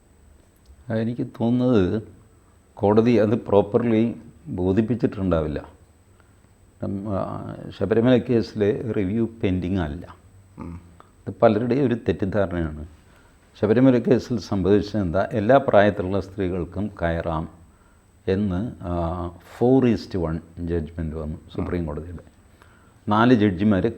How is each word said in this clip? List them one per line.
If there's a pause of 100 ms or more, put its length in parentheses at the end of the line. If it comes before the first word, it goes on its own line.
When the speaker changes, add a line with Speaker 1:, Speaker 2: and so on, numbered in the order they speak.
(960)
Speaker 1:
എനിക്ക്
തോന്നുന്നത് (680)
കോടതി
അത് (120)
പ്രോപ്പർലി (320)
ബോധിപ്പിച്ചിട്ടുണ്ടാവില്ല. (1160)
നം-,
ആ, (240)
ശബരിമല
കേസിലെ
റിവ്യൂ (160)
പെൻഡിങ്
അല്ല. (420)
Speaker 2:
ഉം. (460)
Speaker 1:
ഇത്
പലരുടെയും
ഒരു
തെറ്റിദ്ധാരണയാണ്. (760)
ശബരിമല
കേസിൽ
സംഭവിച്ചത്
എന്താ,
എല്ലാ
പ്രായത്തിലുള്ള
സ്ത്രീകൾക്കും (100)
കയറാം (640)
എന്ന്, (100)
ആ,
four
is (160)
to
one (220)
ജഡ്ജ്മെന്റ്
വന്നു
Speaker 2:
ഉം. (140)
Speaker 1:
സുപ്രീം
കോടതിയുടെ. (880)
നാല്
ജഡ്ജിമാർ